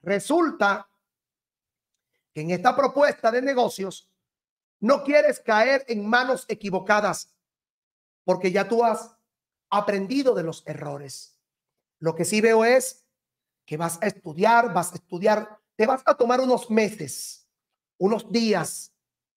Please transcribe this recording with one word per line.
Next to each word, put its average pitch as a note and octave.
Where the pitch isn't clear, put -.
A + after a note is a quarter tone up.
Resulta G3+
que D#3
en E3
esta G#3+
propuesta C#4
de B3
negocios A#3
no C4
quieres C#4+
caer B3
en G#3
manos B3
equivocadas G3+
porque F#3
ya F#3+
tú A#3
has A3
aprendido G#3
de F#3
los E3
errores. C#3+
Lo D#3+
que E3
sí G#3+
veo A3+
es B3
que D3+
vas E3
a G#3+
estudiar, G#3
vas E3+
a F3+
estudiar, G#3
te G#3+
vas C4
a D4
tomar B3
unos B3+
meses, -
unos G#3
días, G3+